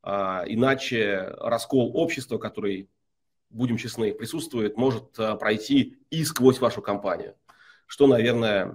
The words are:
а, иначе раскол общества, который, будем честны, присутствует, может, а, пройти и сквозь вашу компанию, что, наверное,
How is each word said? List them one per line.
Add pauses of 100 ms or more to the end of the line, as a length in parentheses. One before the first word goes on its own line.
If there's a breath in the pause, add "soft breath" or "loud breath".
а,
иначе
раскол
общества,
который, (600)
будем
честны,
присутствует,
может,
а,
пройти (120)
и
сквозь
вашу
компанию, (520 soft breath)
что,
наверное,